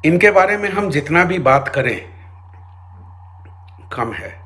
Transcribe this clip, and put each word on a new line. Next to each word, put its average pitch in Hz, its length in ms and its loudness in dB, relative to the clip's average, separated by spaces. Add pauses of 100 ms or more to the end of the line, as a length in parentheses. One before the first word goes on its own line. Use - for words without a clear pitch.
इनके 175 260 4
बारे 196 260 2
में 202 120 -6
हम 196 200 -4
जितना 147 340 0
भी 175 160 -2
बात 135 280 2
करें, 120 340 -4 (1900)
कम 113 180 -6
है। - 320 -14